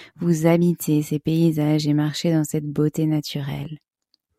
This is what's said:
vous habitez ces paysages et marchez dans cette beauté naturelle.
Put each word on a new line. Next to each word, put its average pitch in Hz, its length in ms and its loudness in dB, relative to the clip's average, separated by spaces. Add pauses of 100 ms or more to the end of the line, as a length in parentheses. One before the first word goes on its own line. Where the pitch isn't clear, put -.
(160)
vous 165 300 0
habitez 165 560 2
ces 151 160 -4
paysages 156 680 0
et 147 80 2
marchez 151 380 0
dans 156 120 2
cette 147 220 -4
beauté 151 400 0
naturelle. 147 720 -4 (600)